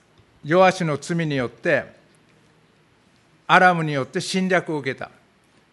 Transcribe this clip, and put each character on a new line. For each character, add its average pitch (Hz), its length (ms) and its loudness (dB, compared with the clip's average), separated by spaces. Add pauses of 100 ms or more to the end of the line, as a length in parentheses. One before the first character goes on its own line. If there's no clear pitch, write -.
(460)
ヨ 175 200 4
ア 185 60 6
シ 180 120 -4
ュ 165 40 -2
の 147 100 -2
罪 170 300 -4
に 147 80 -2
よ 127 120 -2
っ - 20 -6
て、 139 340 -2 (1600)
ア 170 120 4
ラ 180 140 6
ム 165 100 -2
に 151 80 -4
よ 139 120 -4
っ 127 40 -8
て 180 140 -8
侵 185 260 -4
略 170 260 0
を 151 40 -4
受 139 160 -6
け - 40 -12
た。 - 140 -14 (600)